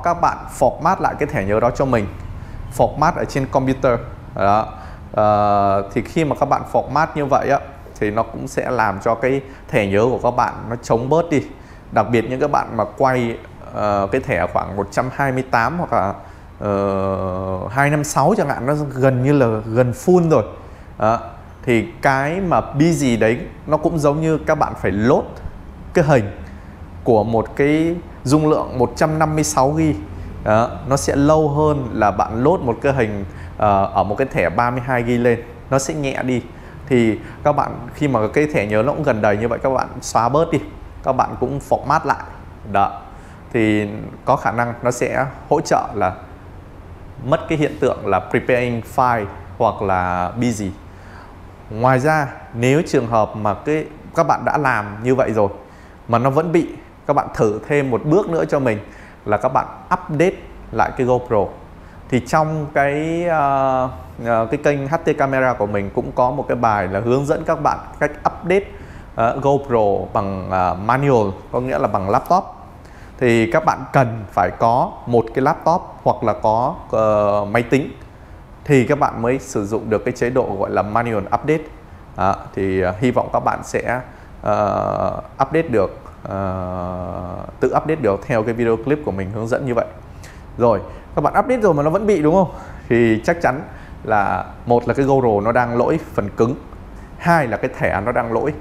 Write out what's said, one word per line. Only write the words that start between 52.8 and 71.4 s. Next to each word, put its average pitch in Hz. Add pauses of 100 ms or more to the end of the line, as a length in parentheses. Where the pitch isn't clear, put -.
trường 127
hợp 110
mà 104
cái, 151 (300)
các 165
bạn 120
đã 120
làm 107
như 127
vậy 120
rồi 107 (600)
mà 117
nó 131
vẫn 160
bị, 156 (380)
các 147
bạn 139
thử 107
thêm 143
một 113
bước 170
nữa 160
cho 156
mình 120 (460)
là 104
các 127
bạn 135 (280)
update 160 (360)
lại 110
cái 131
GoPro. 120 (680)
Thì 123
trong 156
cái, 151
ờ, 135 (360)
ờ, 113
cái 147
kênh 143
H 151 (100)
T 151
Camera 135
của 107
mình 101
cũng 127
có 123
một 131
cái 131
bài 107
là 95
hướng 123
dẫn 156
các 160
bạn 139 (220)
cách 147 (160)
update, 190 (500)
ờ, 123
GoPro 113
bằng, 98
ờ, 90
manual, 123 (240)